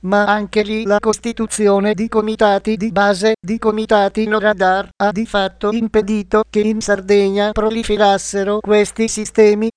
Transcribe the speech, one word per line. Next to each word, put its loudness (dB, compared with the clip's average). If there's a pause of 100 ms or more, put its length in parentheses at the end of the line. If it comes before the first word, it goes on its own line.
Ma 2
anche 0
lì -4
la 2
costituzione 0
di -4
comitati 0
di -4
base, 0
di -6
comitati 0
no 0
radar, 0
ha 0
di -4
fatto -2
impedito 0
che -2
in 0
Sardegna 0
proliferassero 0
questi 0
sistemi. 2